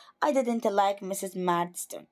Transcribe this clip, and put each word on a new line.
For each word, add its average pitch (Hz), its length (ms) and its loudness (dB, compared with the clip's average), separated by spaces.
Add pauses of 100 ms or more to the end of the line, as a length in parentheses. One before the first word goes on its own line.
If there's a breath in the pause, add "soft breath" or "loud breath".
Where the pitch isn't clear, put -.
(240 loud breath)
I 302 40 4
didn't 240 360 2
like 202 360 2
Missus 190 340 -6
Marston. 175 760 -2